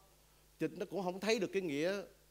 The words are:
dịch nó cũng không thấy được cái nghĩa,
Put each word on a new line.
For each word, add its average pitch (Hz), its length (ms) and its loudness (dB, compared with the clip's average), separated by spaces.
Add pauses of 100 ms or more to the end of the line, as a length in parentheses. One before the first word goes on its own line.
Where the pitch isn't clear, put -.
(600)
dịch 156 160 0
nó 185 100 -4
cũng 185 160 -4
không 180 180 -2
thấy 220 180 4
được 175 140 2
cái 190 100 2
nghĩa, 175 400 0 (280)